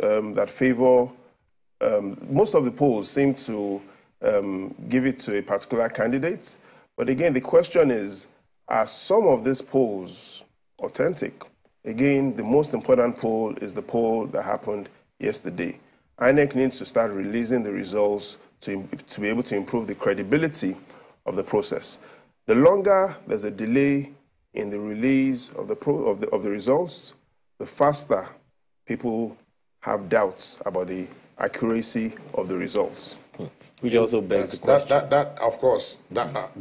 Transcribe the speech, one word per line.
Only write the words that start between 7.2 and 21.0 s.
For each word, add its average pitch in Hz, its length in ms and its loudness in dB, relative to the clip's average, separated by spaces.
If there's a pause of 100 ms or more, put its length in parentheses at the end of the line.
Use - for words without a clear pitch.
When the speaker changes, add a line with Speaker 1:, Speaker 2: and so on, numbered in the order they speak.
Speaker 1:
the 127 80 0
question 170 480 4
is, 101 380 -4 (400)
are 110 180 2
some 208 420 2
of 127 160 4
these 127 200 0
polls 101 800 -2 (360)
authentic? - 640 -4 (420)
Again, 135 500 2
the 110 80 -4
most 143 300 2
important 120 440 2
poll 110 400 -2
is 101 160 -8
the 101 80 -8
poll 113 460 0
that 101 160 -4
happened 104 460 -6 (300)
yesterday. 87 600 -6 (400)
inec 139 360 4
needs 131 240 2
to 95 60 -10
start 113 260 0
releasing 110 500 -2
the 104 100 -4
results 101 680 -2 (240)
to 104 120 -6
im-, 98 140 -8
to - 340 -12
be 104 60 -2
able 113 160 0
to 117 120 -4
improve 107 300 -4
the 101 80 -6
credibility 104 840 0 (520)